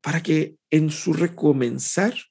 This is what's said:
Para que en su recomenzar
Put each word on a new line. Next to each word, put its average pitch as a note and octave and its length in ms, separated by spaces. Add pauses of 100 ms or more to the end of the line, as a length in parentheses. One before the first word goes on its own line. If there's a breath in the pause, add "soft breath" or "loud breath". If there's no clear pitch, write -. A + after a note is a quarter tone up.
Para E3 220
que D#3 340 (140)
en D#3 200
su D#3+ 220
recomenzar D3+ 1000 (160)